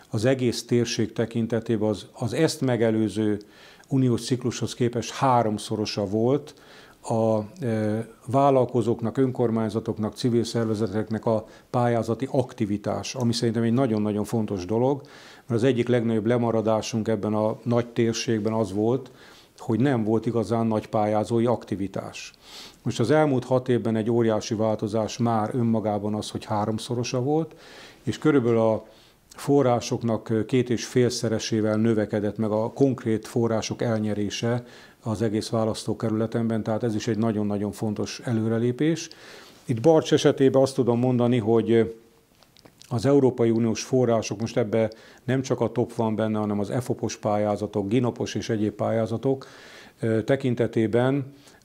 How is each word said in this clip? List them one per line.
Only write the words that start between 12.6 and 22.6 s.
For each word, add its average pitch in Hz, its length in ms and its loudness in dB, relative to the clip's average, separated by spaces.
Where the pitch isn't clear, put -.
ami 117 180 0
szerintem 117 300 -2
egy 117 100 2
nagyon-nagyon 107 500 0
fontos 104 420 -4
dolog, 123 360 0
mert 117 140 0
az - 20 -2
egyik 120 240 2
legnagyobb 113 380 0
lemaradásunk 113 800 0
ebben 107 260 0
a 110 300 0
nagy 120 240 0
térségben 113 680 0
az 110 200 -2
volt, 113 380 0
hogy 110 220 -2
nem 127 240 2
volt 110 220 0
igazán 113 420 0
nagy 107 200 0
pályázói 107 580 0
aktivitás. 107 880 -4